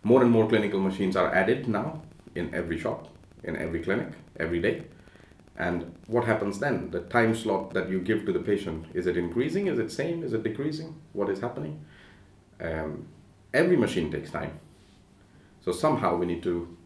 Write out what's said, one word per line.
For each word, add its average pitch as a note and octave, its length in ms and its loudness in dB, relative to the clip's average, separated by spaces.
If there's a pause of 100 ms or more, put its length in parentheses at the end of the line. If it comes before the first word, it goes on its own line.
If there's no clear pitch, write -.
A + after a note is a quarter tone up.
More B2 200 8
and A#2+ 80 6
more A2 180 6
clinical G2+ 320 2
machines F#2+ 360 0
are F2+ 180 2
added G2+ 340 2
now A#2+ 340 -4 (320)
in - 200 -4
every D#2+ 240 -4
shop, - 300 -6 (360)
in E2 120 -6
every E2 240 -4
clinic, G#2 320 -2 (260)
every E2+ 220 0
day. G#2 240 0 (720)
And F2 380 -4 (120)
what A2+ 180 2
happens G#2 340 0
then? F#2+ 320 -2
The - 100 -4
time A2+ 340 4
slot G2 400 -2
that F#2 160 -2
you F#2+ 100 0
give - 260 0
to G2 60 0
the E2+ 60 0
patient, F2 560 -2
is F2+ 120 -2
it F2 100 2
increasing? B2 500 0
Is D3 120 0
it A2 120 -2
same? E3 320 -4
Is B2+ 100 -4
it A2 100 -2
decreasing? D3+ 520 -4 (180)
What G2+ 160 -2
is F#2+ 120 -2
happening? D3 440 -6 (760)
Um, D#2+ 440 -4 (460)
every F3 240 6
machine A#2+ 340 2
takes - 200 -6
time. - 280 -6 (1040)
So F2+ 100 -2
somehow G#2 440 2
we F2 80 0
need F2 200 -2
to E2+ 420 -2